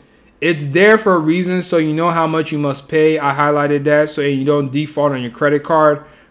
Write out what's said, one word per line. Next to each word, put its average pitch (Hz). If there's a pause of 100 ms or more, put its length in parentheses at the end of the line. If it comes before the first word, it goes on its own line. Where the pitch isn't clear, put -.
(420)
it's 151
there 196
for 208
a 175
reason, 175
so 175
you 156
know 165
how 165
much 160
you 151
must 143
pay. 156
I 139
highlighted 147
that 151
so 151
you 139
don't 147
default 147
on 127
your 120
credit 147
card. 151 (260)